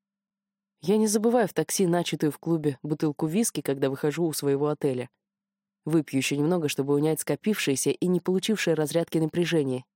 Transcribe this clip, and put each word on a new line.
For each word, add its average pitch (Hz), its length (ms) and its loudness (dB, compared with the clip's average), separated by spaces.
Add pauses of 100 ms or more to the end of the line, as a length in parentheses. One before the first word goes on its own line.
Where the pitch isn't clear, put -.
(800)
Я 190 160 2
не 214 100 4
забываю 220 400 4
в - 60 -10
такси 170 340 0
начатую 165 440 0
в - 80 -16
клубе 151 440 -2
бутылку 156 440 -2
виски, 175 340 -2
когда 139 280 0
выхожу 151 360 -2
у 156 80 -2
своего 143 360 0
отеля. 131 400 -4 (760)
Выпью 151 340 0
ещё 143 180 0
немного, 151 320 0
чтобы 139 240 -2
унять 151 260 2
скопившееся 143 680 -2
и 175 180 -2
не 180 120 2
получившее 185 560 0
разрядки 156 420 -2
напряжение, 156 680 0 (100)